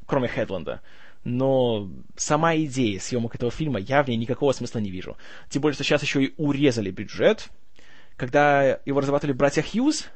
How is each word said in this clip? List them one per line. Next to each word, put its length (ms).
кроме 200
Хедланда, 540
но 640
сама 400
идея 440
съемок 360
этого 160
фильма, 280
я 220
в 60
ней 100
никакого 360
смысла 260
не 100
вижу. 260
Тем 120
более, 140
что 80
сейчас 180
еще 180
и 180
урезали 520
бюджет. 600
Когда 720
его 160
разрабатывали 320
братья 300
Хьюз, 420